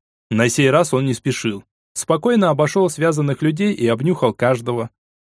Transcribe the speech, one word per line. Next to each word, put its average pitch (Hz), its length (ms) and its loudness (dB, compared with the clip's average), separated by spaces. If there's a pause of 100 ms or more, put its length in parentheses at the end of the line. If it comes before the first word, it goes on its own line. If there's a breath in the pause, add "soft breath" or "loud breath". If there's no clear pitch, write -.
(300)
На 113 180 2
сей 135 220 2
раз 160 220 2
он 131 140 0
не 127 80 0
спешил. 113 500 -6 (300)
Спокойно 185 560 2
обошел 151 400 0
связанных 147 520 -2
людей 160 300 0
и 117 140 -2
обнюхал 139 480 0
каждого. 120 560 -2 (320)